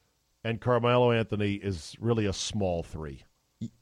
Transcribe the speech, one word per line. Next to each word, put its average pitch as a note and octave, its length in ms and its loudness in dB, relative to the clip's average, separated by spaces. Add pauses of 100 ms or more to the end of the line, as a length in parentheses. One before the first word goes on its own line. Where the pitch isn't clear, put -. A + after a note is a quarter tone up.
(420)
and A2+ 180 -4
Carmelo B2 520 4
Anthony G#2 420 0
is F#2+ 460 -6
really A2 260 2
a F#2+ 60 0
small F2+ 500 -2
three D2+ 400 -12 (600)